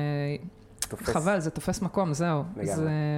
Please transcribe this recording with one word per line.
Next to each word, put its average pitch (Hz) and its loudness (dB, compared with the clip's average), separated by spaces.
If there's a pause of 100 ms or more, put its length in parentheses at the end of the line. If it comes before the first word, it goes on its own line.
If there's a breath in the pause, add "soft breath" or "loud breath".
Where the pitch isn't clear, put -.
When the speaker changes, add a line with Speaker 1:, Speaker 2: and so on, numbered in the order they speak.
(880)
Speaker 1:
תופס. - -6
Speaker 2:
חבל, 180 4
זה 156 0
תופס 180 -2
מקום, 180 0
זהו. 156 2 (140)
Speaker 1:
לגמרי. 202 -2
Speaker 2:
זה 160 2 (280)